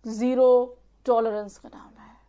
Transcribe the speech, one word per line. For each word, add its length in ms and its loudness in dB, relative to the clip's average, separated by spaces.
जीरो 720 0
टॉलरेंस 520 -2
का 120 -20
नाम 200 -20
है। 220 -20